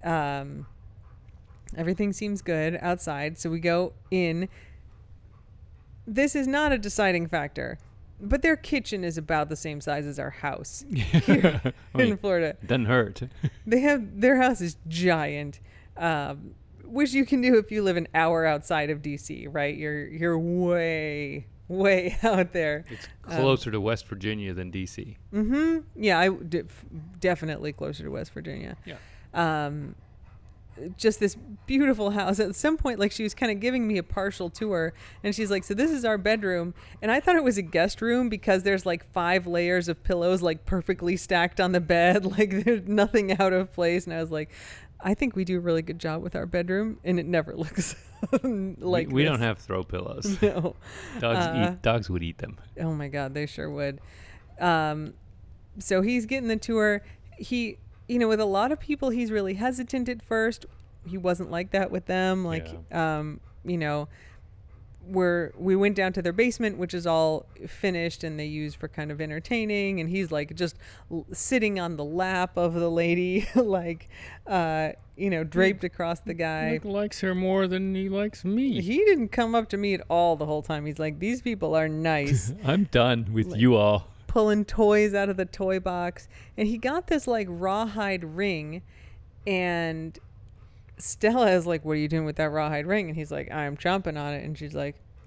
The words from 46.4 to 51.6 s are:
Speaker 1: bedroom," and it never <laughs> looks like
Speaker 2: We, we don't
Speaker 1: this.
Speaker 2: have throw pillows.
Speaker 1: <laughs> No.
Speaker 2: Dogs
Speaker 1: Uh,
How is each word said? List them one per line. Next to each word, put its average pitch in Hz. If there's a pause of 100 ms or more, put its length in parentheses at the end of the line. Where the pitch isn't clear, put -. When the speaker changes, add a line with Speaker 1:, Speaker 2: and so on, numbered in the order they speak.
Speaker 1:
bedroom," 185
and 180
it 156
never 165
<laughs> -
looks - (480)
like 180
Speaker 2:
We, 135
we 139
don't 151
Speaker 1:
this. 117
Speaker 2:
have 113
throw 92
pillows. 185
Speaker 1:
<laughs> -
No. 180 (460)
Speaker 2:
Dogs 120
Speaker 1:
Uh, 165